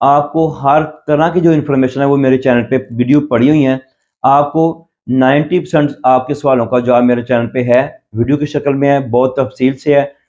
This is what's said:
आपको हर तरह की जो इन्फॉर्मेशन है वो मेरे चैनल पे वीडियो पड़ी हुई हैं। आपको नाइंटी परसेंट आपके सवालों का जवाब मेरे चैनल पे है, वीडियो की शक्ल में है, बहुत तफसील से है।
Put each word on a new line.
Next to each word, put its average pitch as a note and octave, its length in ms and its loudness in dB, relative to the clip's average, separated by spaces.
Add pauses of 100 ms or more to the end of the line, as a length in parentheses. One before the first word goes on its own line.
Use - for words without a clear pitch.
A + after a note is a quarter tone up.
आपको D3 480 0
हर C#3 340 0
तरह D3+ 460 -2
की F3 120 -2
जो E3 120 4
इन्फॉर्मेशन C3+ 480 0
है C#3 60 2
वो C#3 100 2
मेरे C3+ 200 2
चैनल B2 240 0
पे C3 160 -2 (140)
वीडियो B2 300 2
पड़ी C3+ 280 0
हुई D3+ 120 2
हैं। C3 200 0 (440)
आपको D3 640 0 (200)
नाइंटी C#3 500 2
परसेंट D3 320 0 (140)
आपके B2+ 280 2
सवालों C3+ 320 0
का B2 140 -2
जवाब B2 240 2
मेरे B2 200 0
चैनल A#2+ 240 -2
पे B2 140 -4
है, B2 400 -2 (140)
वीडियो B2 220 0
की D3 80 -4
शक्ल C#3+ 280 -2
में C#3 160 0
है, C3+ 200 0
बहुत B2+ 300 0
तफसील C3 340 -4
से C#3+ 220 -2
है। C#3 180 0 (160)